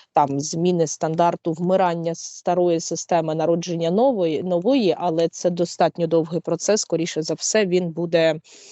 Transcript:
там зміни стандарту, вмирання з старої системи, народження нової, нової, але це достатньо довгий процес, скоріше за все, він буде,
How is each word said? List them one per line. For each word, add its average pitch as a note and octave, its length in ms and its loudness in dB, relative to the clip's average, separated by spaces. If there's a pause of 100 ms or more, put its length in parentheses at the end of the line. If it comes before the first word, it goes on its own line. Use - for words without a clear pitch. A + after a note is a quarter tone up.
(120)
там C#3 280 2
зміни E3 460 0
стандарту, E3+ 640 -2
вмирання E3+ 640 0
з - 60 -14
старої F3 600 0
системи, D#3+ 540 -2
народження E3 560 0
нової, F#3 520 2
нової, F#3 560 2
але E3 300 0
це - 220 -2
достатньо F3 560 0
довгий E3 340 0
процес, E3+ 400 0
скоріше E3 420 -4
за D#3+ 120 -4
все, G#3+ 320 0
він F3+ 240 0
буде, E3 500 0 (320)